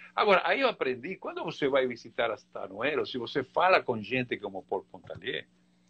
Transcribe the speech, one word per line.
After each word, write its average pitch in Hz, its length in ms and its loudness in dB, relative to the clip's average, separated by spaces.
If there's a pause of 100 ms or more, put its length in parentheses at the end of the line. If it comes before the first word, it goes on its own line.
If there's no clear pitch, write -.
(140)
Agora, 202 300 6
aí 196 160 2
eu 262 80 4
aprendi, 147 480 -2
quando 339 260 -10
você 160 260 -2
vai 131 180 4
visitar 117 440 -4
a 104 60 -4 (160)
Tanuero, 107 520 -4
se 123 140 -6
você 117 240 -4
fala 180 400 4
com 113 180 -2
gente 120 360 -2
como 98 260 -8
Paul 95 220 -4
Pontalier, 87 640 -10 (420)